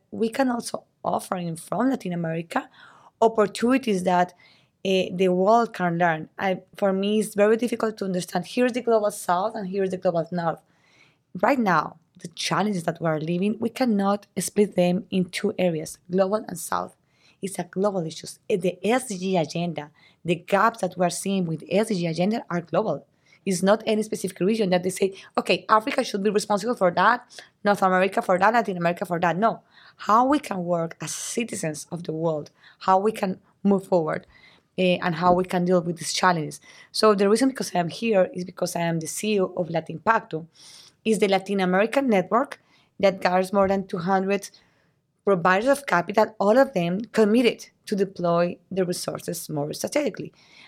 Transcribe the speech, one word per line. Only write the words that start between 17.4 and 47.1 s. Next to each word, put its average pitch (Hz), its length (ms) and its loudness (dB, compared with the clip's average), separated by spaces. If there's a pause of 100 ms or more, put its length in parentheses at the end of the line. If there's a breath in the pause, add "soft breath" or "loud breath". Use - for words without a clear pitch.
It's 185 160 -10
a 175 60 -4
global 185 420 -2
issue. - 200 -12 (220)
Eh, 214 80 0
the 180 260 -2
S 247 260 -2
D 196 100 -8
G 185 180 -2
agenda, 160 540 -4 (340 soft breath)
the 170 120 0
gaps 196 440 0
that 180 160 -4
we 180 80 0
are 175 60 2
seeing 190 340 -2
with 165 160 -4
the - 140 -6
S 220 140 2
D 214 60 -2
G 170 120 -2
agenda 175 420 -2
are 175 140 -4
global. 165 440 -4 (380 soft breath)
It's 180 180 -2
not 196 240 4
any 214 160 0
specific 196 380 -8
region 202 300 0
that 180 120 2
they 185 80 -2
say, 190 240 -2 (220 loud breath)
"Okay, 185 320 -2
Africa 220 340 2
should 202 200 -4
be 208 80 0
responsible 208 440 -2
for 185 180 2
that, 208 360 2 (340 loud breath)
North 202 200 2
America 185 400 2
for 185 160 2
that, 202 160 4
Latin 202 240 0
America 175 260 0
for 170 160 -2
that." 170 160 2
No. 208 240 0 (380 soft breath)
How 220 260 4
we 285 140 2
can 185 260 -6
work 170 360 -2
as 156 140 -10
citizens - 760 -6
of 170 120 -10
the 165 80 -8
world, 156 380 -4 (280 soft breath)
how 190 200 4
we 208 140 0
can 190 260 -4 (240 soft breath)
move 196 240 2
forward, 160 400 0 (520 soft breath)
eh, 180 240 4
and 170 140 0
how 180 180 4
we 180 100 2
can 180 220 -2
deal 180 160 4
with 165 160 -6
these - 160 -8
challenges. 165 440 0 (320 loud breath)
So 214 240 4
the 196 140 2
reason 262 220 4
because 240 240 -6
I 180 40 0
am 170 120 0
here 190 420 2
is 180 120 -8
because 180 300 -6
I 170 60 -2
am 165 200 0
the 160 60 -8
C 214 280 -4
E 202 60 2
O 185 160 -2
of 170 120 -4
Latinpacto, 165 800 -2 (580 loud breath)
is 220 140 2
the 208 100 2
Latin 190 320 0
American 208 480 0
network 214 520 0 (380 soft breath)
that 190 220 2
gathers 185 320 0
more 196 160 2
than 196 180 -2
two 190 120 -6
hundred 190 500 0 (760 soft breath)
providers 190 440 2
of 277 180 2
capital, 196 520 0
all 202 180 4
of 269 160 4
them 180 280 -2 (120)